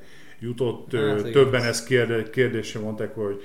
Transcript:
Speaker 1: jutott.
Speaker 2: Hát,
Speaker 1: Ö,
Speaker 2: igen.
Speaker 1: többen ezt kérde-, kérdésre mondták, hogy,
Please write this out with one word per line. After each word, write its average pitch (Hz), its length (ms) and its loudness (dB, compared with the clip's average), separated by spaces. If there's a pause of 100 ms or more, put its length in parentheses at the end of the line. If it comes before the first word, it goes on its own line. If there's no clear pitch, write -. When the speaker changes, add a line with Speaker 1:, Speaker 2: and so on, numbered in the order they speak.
(400)
Speaker 1:
jutott. 117 520 -4
Speaker 2:
Hát, 113 100 0
Speaker 1:
Ö, 104 160 2
Speaker 2:
igen. 110 140 -2
Speaker 1:
többen 123 300 6
ezt 117 240 -2
kérde-, 117 440 2
kérdésre 113 500 0
mondták, 107 340 -6
hogy, 101 300 -4